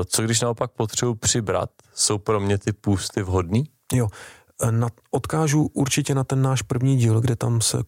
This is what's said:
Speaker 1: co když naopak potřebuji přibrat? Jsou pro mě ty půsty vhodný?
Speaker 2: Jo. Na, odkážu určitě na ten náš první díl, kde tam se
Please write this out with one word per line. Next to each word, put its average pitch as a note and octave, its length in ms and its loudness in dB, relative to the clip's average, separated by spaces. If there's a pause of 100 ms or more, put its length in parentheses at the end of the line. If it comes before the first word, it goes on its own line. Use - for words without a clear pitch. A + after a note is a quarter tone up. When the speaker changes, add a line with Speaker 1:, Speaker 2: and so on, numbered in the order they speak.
Speaker 1:
co - 180 -2
když A#2 180 0
naopak A#2+ 300 -2
potřebuji A#2 440 -2
přibrat? F#2+ 540 -2 (240)
Jsou - 240 0
pro G#2+ 220 0
mě G2+ 180 0
ty G#2+ 160 -4
půsty - 480 -2
vhodný? F#2 420 0 (300)
Speaker 2:
Jo. B2 140 2 (640)
Na, A#2 160 0 (240)
odkážu D#3 640 2
určitě C#3 420 0
na C3+ 80 0
ten C3+ 180 0
náš C3 200 0
první C3 360 0
díl, A2+ 240 4
kde A#2 140 2
tam A#2 260 0
se - 160 -2 (100)